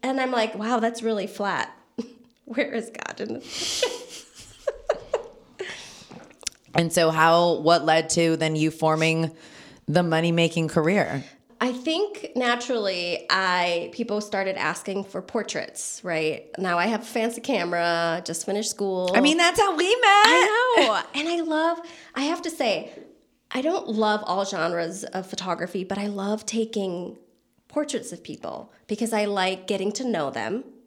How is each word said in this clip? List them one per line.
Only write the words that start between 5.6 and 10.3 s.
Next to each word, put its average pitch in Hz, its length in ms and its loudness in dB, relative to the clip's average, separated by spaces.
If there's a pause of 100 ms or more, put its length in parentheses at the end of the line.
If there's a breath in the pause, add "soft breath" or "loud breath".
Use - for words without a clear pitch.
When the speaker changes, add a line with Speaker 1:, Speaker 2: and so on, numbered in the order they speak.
Speaker 2:
And 165 200 2
so 165 180 6
how, 165 440 6
what 156 300 4
led 160 260 4
to 165 260 4
then 156 180 0
you 156 160 2
forming 160 600 2 (560 loud breath)
the 175 160 4
money-making 165 640 2